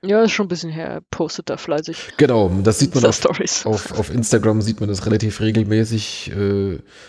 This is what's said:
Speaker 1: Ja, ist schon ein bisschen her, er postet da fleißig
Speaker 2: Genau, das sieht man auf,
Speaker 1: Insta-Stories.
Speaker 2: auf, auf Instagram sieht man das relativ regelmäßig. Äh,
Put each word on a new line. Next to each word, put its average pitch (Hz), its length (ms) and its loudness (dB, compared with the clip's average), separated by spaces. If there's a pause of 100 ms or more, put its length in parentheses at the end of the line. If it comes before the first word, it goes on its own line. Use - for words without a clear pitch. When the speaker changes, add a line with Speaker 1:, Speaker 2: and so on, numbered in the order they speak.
Speaker 1:
Ja, 202 200 4
ist 214 100 4
schon 208 140 0
ein - 20 -10
bisschen 170 220 -6
her, 160 160 -8
er 165 140 -8
postet - 480 -6
da 147 80 -4
fleißig 160 400 -4 (220)
Speaker 2:
Genau, 117 320 4 (120)
das 107 160 4
sieht - 160 2
man 127 120 4
auf, - 100 4
Speaker 1:
Insta-Stories. - 480 -2
Speaker 2:
auf, 107 340 -2
auf 101 160 -2
Instagram 110 460 2
sieht 104 200 -2
man 101 100 -2
das 101 160 -4
relativ 107 340 0
regelmäßig. 110 960 0
Äh, 101 420 0 (300)